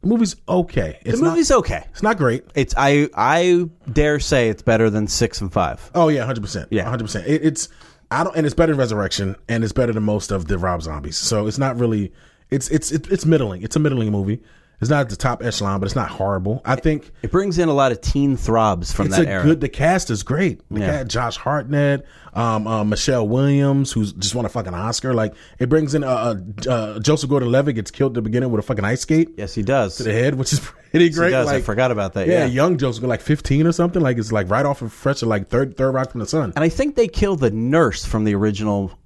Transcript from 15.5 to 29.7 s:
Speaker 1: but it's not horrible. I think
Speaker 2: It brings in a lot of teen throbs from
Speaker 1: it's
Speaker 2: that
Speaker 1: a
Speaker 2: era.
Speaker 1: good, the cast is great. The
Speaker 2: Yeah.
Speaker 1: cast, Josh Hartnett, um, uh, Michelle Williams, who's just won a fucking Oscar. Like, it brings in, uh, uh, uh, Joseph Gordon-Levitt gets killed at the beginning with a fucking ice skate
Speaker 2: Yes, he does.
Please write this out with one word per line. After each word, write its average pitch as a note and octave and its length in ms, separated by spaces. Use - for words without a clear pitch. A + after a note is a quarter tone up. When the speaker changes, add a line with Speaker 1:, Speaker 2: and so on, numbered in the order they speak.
Speaker 1:
but G2 60
it's G2 80
not B2 160
horrible. G2 540
I C3 120
think D3+ 340
Speaker 2:
It A2+ 80
brings F#3 280
in E3+ 100
a D3+ 40
lot C3+ 200
of G#2+ 100
teen C#3 340
throbs G#2+ 560
from - 140
Speaker 1:
it's F#3+ 100
Speaker 2:
that E3+ 100
Speaker 1:
a - 40
Speaker 2:
era. F#2+ 140
Speaker 1:
good, D#3 160
the C3+ 80
cast F3 420
is G#2 140
great. D#3 440
The G#2+ 120
Speaker 2:
Yeah. G2 60
Speaker 1:
cast, B2+ 100
Josh A#2 300
Hartnett, C#3+ 680
um, A2 320
uh, A2 180
Michelle G#2+ 420
Williams, C#3 680
who's G#2+ 200
just G2 220
won A#2+ 100
a - 40
fucking F#2 260
Oscar. A#2 400
Like, A2 180
it B2 100
brings D3+ 240
in, D3 80
uh, A#2+ 320
uh, - 40
uh, A2 280
Joseph C3+ 320
Gordon-Levitt C3 460
gets G#2 160
killed C3+ 200
at - 40
the A#2 60
beginning B2 280
with A2 80
a G#2 80
fucking G2+ 180
ice A#2 160
skate D#3+ 380
Speaker 2:
Yes, G2 160
he A2 80
does. A2+ 360